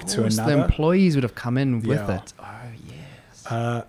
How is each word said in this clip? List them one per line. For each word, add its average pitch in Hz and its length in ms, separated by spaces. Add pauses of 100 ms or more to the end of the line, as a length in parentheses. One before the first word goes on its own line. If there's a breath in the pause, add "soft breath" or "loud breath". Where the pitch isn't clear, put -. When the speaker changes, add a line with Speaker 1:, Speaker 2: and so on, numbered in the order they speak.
Speaker 1:
to - 140
Speaker 2:
course, 110 140
the - 80
Speaker 1:
another. 143 220
Speaker 2:
employees 175 500
would 135 80
have 117 120
come 120 220
in 131 240
with 120 180
Speaker 1:
Yeah. 98 180
Speaker 2:
it. - 200
Oh, - 80 (400)
yes. - 640
Speaker 1:
Uh, 117 400